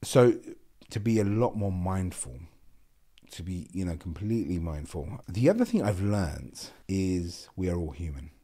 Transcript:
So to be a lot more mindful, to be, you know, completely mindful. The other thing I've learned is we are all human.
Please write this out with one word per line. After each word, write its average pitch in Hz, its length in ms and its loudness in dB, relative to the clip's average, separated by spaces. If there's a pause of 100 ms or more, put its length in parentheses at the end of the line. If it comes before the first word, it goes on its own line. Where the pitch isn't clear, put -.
So 123 320 8 (560)
to 110 100 -4
be 110 200 2
a 104 40 4
lot 104 320 2
more 101 160 0
mindful, 92 640 -2 (960)
to - 100 -12
be, 87 300 -6
you 92 120 -4
know, 87 120 -2
completely 90 640 -2
mindful. 80 720 -6
The 117 220 4
other 226 140 6
thing 233 180 2
I've 98 180 2
learned 90 720 -2 (180)
is 92 680 0
we 92 120 0
are 87 80 2
all 82 140 -2
human. 71 400 -8 (140)